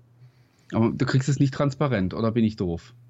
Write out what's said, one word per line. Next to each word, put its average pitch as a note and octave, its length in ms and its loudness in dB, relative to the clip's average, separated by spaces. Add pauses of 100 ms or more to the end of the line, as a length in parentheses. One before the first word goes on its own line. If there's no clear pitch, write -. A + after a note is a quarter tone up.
(720)
Aber A2+ 200 2
du - 120 0
kriegst C3 240 0
es C#3 100 0
nicht C#3 140 2
transparent, B2+ 600 0
oder A2 180 -2
bin A#2 120 2
ich G#2+ 120 0
doof? F2 380 -6 (160)